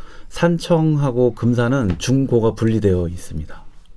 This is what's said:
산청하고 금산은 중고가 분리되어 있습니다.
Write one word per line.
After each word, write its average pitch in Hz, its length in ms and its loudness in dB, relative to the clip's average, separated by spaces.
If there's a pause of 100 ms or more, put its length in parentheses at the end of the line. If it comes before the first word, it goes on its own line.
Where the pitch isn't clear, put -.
(280)
산청하고 151 1080 2
금산은 120 640 0
중고가 123 560 2
분리되어 98 540 2
있습니다. 82 560 -10 (320)